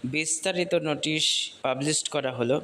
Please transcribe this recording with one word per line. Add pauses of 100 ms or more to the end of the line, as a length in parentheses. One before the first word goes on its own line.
(140)
বিস্তারিত (160)
নোটিশ (420)
পাবলিশড
করা
হলো।